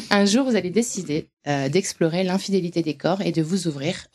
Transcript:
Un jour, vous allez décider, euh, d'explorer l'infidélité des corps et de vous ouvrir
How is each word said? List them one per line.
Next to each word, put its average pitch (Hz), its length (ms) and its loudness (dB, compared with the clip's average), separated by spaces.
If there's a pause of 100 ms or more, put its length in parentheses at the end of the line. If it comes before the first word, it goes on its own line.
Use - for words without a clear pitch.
(120)
Un 202 140 6
jour, 233 220 4
vous 233 80 2
allez 180 140 0
décider, 170 600 -2 (180)
euh, 139 220 0
d'explorer 175 540 0
l'infidélité 180 600 0
des 151 120 -4
corps 175 260 -2
et 170 100 0
de 160 100 0
vous 170 260 -2
ouvrir 143 480 -4